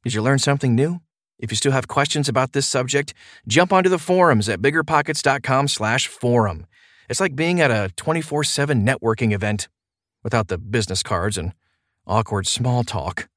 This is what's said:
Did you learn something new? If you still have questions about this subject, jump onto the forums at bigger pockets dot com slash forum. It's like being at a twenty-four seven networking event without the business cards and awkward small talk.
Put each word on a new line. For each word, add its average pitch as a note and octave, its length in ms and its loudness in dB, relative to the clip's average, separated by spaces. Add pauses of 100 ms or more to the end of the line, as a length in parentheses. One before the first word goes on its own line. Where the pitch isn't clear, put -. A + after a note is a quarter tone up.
Did B2 100 -4
you G#2+ 80 -2
learn C3+ 180 2
something C#3 360 0
new? D#3+ 260 0 (380)
If G#2+ 120 -8
you G#2+ 60 -4
still C3+ 160 0
have C3 160 -2
questions C#3+ 400 0
about B2+ 240 0
this C#3 140 -2
subject, C3+ 480 -2 (340)
jump E3 240 4
onto F#3 160 4
the F3+ 100 2
forums D#3 500 4
at G2 120 -2
bigger D3 240 2
pockets D3+ 380 0
dot C#3 200 2
com C3 260 0
slash A#2 380 -2
forum. G#2+ 600 0 (420)
It's - 120 -4
like F#3 140 0
being E3+ 280 0
at C#3+ 80 4
a G#2 260 0
twenty-four D#3 480 -2
seven C#3 400 0
networking A2+ 480 0
event G#2 360 -4 (540)
without A2 260 -2
the F2+ 100 -4
business G2 440 -4
cards F#2+ 360 -4
and F2 160 -8 (520)
awkward G#2 400 -2
small B2 380 -2
talk. F2 520 -8